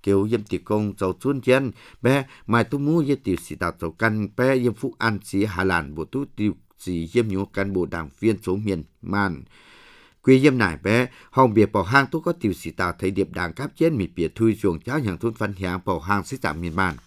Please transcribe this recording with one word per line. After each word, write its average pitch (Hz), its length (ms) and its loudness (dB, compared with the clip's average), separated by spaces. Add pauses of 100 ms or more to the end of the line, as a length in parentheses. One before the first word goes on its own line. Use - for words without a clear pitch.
Kiểu 98 200 4
yếm 110 200 -2
tiểu 92 220 -6
công 107 300 -2
cháu 92 240 -2
chuôn 135 220 -2
chân, 127 300 2 (300)
bé 135 240 2 (220)
mai 117 160 4
tú - 140 -4
mu 147 220 2
yếm 139 240 0
tiểu 92 120 0
sĩ - 200 -12
tàu 85 160 -4 (100)
cháu 82 100 -6
căn, 107 360 0 (100)
bé 131 180 2
yếm 120 180 0
phúc 131 240 -8
an 110 260 0
sĩ 98 220 0
Hà 92 180 -4
Lan 82 320 0
bộ 78 100 -6
tú 139 200 -6 (100)
tiểu 107 180 0 (260)
sĩ 85 340 -6
yếm 117 140 2
nhú 98 180 -2
cán 98 280 -4
bộ 90 120 0
đảng 80 240 -8 (100)
viên 107 240 0
số 92 120 -2
miền 101 280 -4 (180)
man. 90 420 -2 (800)
Quy 131 200 6
yếm 135 160 4
nải 87 200 0
bé, 110 300 2 (240)
hòng 131 220 4
biệt 101 180 6
bảo 98 120 0
hang 131 240 4
tú 160 120 -4
có 170 120 -2
tiểu 101 220 -2
sĩ 82 180 -10
tàu 87 280 -2
thấy 95 120 0
điệp 95 220 -2
đảng 87 200 -6
cáp 143 220 -10
trên 160 220 2
mì 92 100 -2
biệt - 280 -4
thui 110 260 2
chuồng 85 180 0
cháu 135 200 -4
hàng 101 180 -2
thôn 113 200 -4
văn 101 160 -4
hiáng 90 320 -4
bảo 90 140 -2
hang 95 240 -2
sĩ - 140 -10
tàu 82 160 -4
miền 82 220 -6
man. 90 200 0 (120)